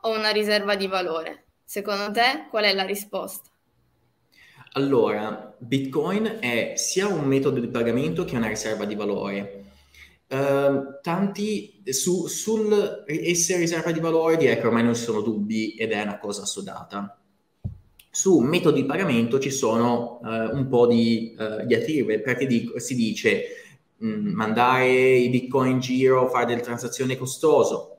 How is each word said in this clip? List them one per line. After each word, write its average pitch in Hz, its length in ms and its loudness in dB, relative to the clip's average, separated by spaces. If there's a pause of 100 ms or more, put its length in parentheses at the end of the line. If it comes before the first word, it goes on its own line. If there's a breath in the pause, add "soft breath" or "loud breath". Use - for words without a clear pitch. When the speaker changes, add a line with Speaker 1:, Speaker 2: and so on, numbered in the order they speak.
Speaker 1:
o 226 140 -2
una 214 140 0
riserva 208 460 2
di 196 120 -4
valore? 170 580 -4 (180)
Secondo 202 480 -6
te 262 380 0
qual 214 160 -2
è 202 80 2
la 190 120 0
risposta? 196 640 -8 (1200 loud breath)
Speaker 2:
Allora, 107 840 0
Bitcoin 151 840 -2
è 117 360 -2
sia - 320 -2
un 165 180 -2
metodo 135 340 2
di 120 80 -4
pagamento 131 580 -2
che - 100 -8
una 113 120 0
riserva 107 380 -4
di 104 100 -6
valore. 101 680 -6 (640 loud breath)
Ehm, 139 760 0
tanti 196 840 -4
su, 175 420 -2
sul 214 800 0
essere 170 520 0
riserva 165 320 0
di 165 80 -2
valore 160 380 2
direi 117 220 4
che 120 80 0
ormai 117 160 2
non 120 100 2
ci 117 100 -4
sono 107 180 -2
dubbi 107 540 -2
ed 110 160 -4
è 104 100 -2
una 101 180 -6
cosa 101 240 -8
assodata. 101 720 -10 (1000)
Su 180 220 6
metodo 147 360 4
di 135 80 2
pagamento 135 560 0
ci 135 120 -2
sono, 120 720 0
eh, 113 280 -4
un 139 180 -2
po' 120 180 6
di, 117 500 2
eh, 107 300 -6
diatribe, 113 520 0
perché 131 280 -2
dico, 117 320 -2
si 127 160 -6
dice, 107 480 0 (600 loud breath)
mm, 107 300 -4
mandare 127 840 4
i 123 120 4
Bitcoin 127 420 2
in 127 80 2
giro, 127 480 4
fare 120 200 0
delle 120 140 -2
transazioni 123 520 -4
è - 40 -4
costoso 131 800 2